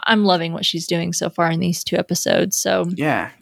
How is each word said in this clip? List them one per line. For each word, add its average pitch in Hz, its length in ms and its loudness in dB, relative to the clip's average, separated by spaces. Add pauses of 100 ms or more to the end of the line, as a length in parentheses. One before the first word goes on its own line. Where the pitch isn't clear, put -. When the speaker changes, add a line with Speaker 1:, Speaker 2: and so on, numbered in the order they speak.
Speaker 1:
I'm 214 180 4
loving 170 260 2
what 151 140 -4
she's 165 220 -2
doing 170 260 -2
so 170 160 -2
far 170 220 0
in 165 80 0
these 175 240 0
two - 120 -2
episodes. 180 640 0
So 185 280 0 (100)
Speaker 2:
Yeah, 135 340 -2 (120)